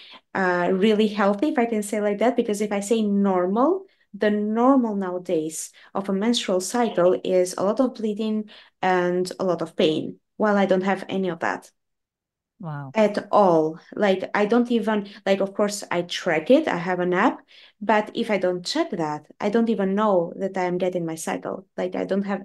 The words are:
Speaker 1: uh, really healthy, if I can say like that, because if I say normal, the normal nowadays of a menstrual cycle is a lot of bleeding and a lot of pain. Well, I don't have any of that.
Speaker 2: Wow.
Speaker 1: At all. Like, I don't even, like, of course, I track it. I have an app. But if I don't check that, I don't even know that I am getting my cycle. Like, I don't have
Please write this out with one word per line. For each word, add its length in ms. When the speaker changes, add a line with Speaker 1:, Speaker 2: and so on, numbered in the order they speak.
Speaker 1:
uh, 360
really 360
healthy, 420
if 80
I 80
can 160
say 200
like 180
that, 160
because 260
if 100
I 100
say 200
normal, 840
the 160
normal 640
nowadays 760
of 120
a 60
menstrual 480
cycle 640
is 340
a 60
lot 160
of 160
bleeding 540
and 580
a 40
lot 180
of 140
pain. 440
Well, 200
I 80
don't 180
have 260
any 200
of 100
that. 320
Speaker 2:
Wow. 340
Speaker 1:
At 380
all. 480
Like, 400
I 100
don't 240
even, 400
like, 140
of 160
course, 340
I 140
track 480
it. 160
I 100
have 220
an 140
app. 260
But 340
if 160
I 80
don't 260
check 280
that, 340
I 100
don't 200
even 260
know 400
that 220
I 80
am 120
getting 280
my 100
cycle. 500
Like, 200
I 100
don't 180
have 220